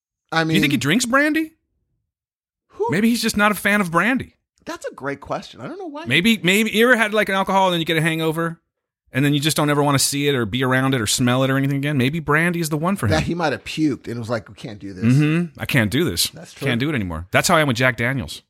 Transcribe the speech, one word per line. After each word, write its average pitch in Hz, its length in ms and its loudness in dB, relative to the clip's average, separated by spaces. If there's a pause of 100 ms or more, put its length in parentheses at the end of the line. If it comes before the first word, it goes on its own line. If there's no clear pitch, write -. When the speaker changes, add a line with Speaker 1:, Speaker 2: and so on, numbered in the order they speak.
(320)
Speaker 1:
I 165 120 0
mean, 160 60 0
Speaker 2:
Do 160 60 2
you 196 60 4
think 143 120 2
he 277 40 0
drinks 185 280 2
brandy? 294 480 0 (1160)
Speaker 1:
Who? - 200 -4
Speaker 2:
Maybe 208 200 2
he's 233 120 0
just 220 160 -2
not 208 140 4
a 202 40 -2
fan 208 260 0
of 175 100 -2
brandy. 202 440 0 (300)
Speaker 1:
That's 339 200 -12
a - 80 -10
great 139 280 -8
question. - 400 -10
I 127 60 -12
don't 311 100 -12
know 392 100 -12
why. 302 180 -12
Speaker 2:
Maybe, 180 380 2
maybe 202 280 2
you 208 160 2
ever 254 100 6
had, 214 160 0
like, 208 160 0
an 196 60 0
alcohol 190 320 2
and 180 60 2
then 170 60 0
you 160 60 -2
get 165 120 0
a 151 40 2
hangover 160 580 -2 (540)
and 131 100 2
then 147 100 4
you 147 60 2
just 147 160 0
don't 151 140 2
ever 147 120 2
wanna 143 180 2
see 143 280 -2
it 143 80 2
or 120 100 0
be 120 180 -2
around 131 300 2
it 131 60 0
or 104 80 -2
smell 123 360 2
it 131 60 0
or 135 80 2
anything 139 200 0
again? 143 200 -2
Maybe 139 220 0
brandy 160 400 0
is 165 100 -2
the 156 80 -2
one 180 200 -2
for 135 100 -4
him. - 40 2
Speaker 1:
That 156 120 2
he 147 100 -4
might 165 200 -2
have 110 100 -8
puked 151 460 -2
and 117 100 -6
was 110 100 -10
like, 113 200 -4
"We 101 60 -20
can't 104 240 -14
do 98 140 -14
this." 101 120 -4
Speaker 2:
Mm-hmm. 151 540 2
"I - 60 -6
can't 110 240 2
do 135 140 0
this. 92 280 -2
Speaker 1:
That's - 220 -18
true. 135 140 -6
Speaker 2:
Can't 120 140 0
do 143 80 -2
it 160 60 -2
anymore." 87 360 -4
That's 139 160 2
how 180 80 4
I 156 60 4
am 147 80 2
with 117 80 0
Jack 127 180 0
Daniels. 120 540 -4